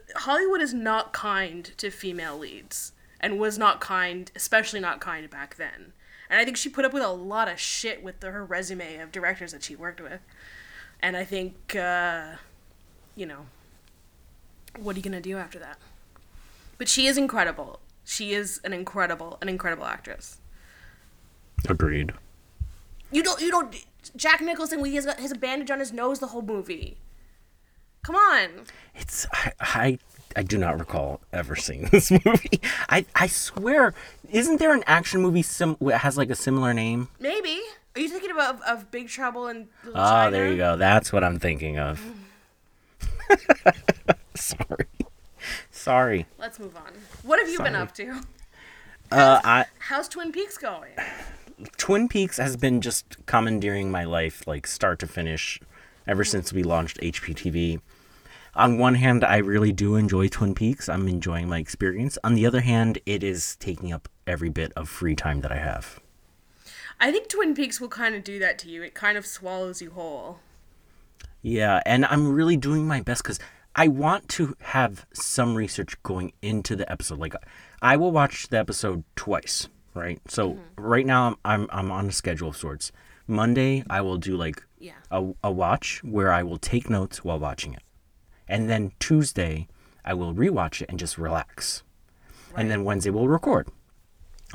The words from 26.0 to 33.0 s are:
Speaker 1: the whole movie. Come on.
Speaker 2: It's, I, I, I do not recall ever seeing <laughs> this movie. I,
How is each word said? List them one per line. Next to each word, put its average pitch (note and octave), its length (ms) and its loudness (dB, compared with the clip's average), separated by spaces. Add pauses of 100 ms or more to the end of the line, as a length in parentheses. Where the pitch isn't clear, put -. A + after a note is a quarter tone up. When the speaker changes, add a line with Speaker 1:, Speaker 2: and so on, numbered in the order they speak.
Speaker 1:
the C4 80 -6
whole A#3+ 140 -8
movie. F#3+ 560 -8 (1080)
Come D#4+ 120 -6
on. A#3 480 4 (300)
Speaker 2:
It's, - 380 -8
I, - 280 -2
I, B2 380 0 (380)
I G#2 80 0
do G#2 120 0
not E2+ 220 0
recall C#2+ 420 -6 (120)
ever D#2+ 240 -6
seeing - 280 -6
<laughs> - 80 0
this F#3+ 180 8
movie. G#3 500 6 (280)
I, F#3 160 4 (100)